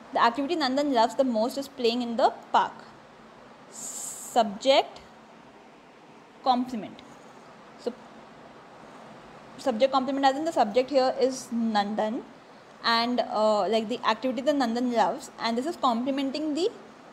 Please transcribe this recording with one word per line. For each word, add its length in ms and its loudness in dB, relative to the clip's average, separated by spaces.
The 100 2
activity 320 2
Nandan 400 0
loves 220 4
the 80 2
most 340 0
is 80 -6
playing 340 0
in 160 -4
the 160 4
park. 200 4
Subject, 1300 0
complement. 560 -2
So 120 -6
subject 360 0
complement, 340 0
as 100 4
in 80 -4
the 80 -2
subject 380 2
here 280 2
is 340 0
Nandan, 720 -2
and, 360 2
uh, 460 2
like, 220 0
the 160 -4
activity 380 0
that 120 2
Nandan 400 0
loves, 360 0
and 160 -2
this 80 -2
is 120 -4
complementing 760 -2
the 180 0